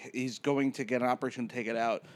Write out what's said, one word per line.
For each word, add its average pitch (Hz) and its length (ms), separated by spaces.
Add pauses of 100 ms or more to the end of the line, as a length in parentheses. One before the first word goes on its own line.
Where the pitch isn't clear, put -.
(120)
he's 127 260
going 139 320
to 135 140
get 123 180
an 127 60
operation 123 400
to 107 60
take 120 120
it 113 100
out, 113 280 (120)